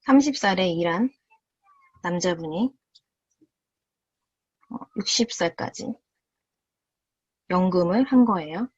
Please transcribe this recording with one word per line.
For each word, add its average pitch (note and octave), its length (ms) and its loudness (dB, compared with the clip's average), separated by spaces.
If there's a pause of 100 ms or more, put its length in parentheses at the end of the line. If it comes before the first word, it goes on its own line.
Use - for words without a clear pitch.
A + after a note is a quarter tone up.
삼십 C#4 360 4
살에 F#3+ 320 0
일한 E3+ 400 0 (920)
남자분이, F3 680 -4 (2000)
어, A#3+ 80 -14 (200)
육십 A3+ 340 -4
살까지 - 640 -6 (1600)
연금을 F#3 560 2
한 B3+ 200 6
거예요. F#3 420 -4 (100)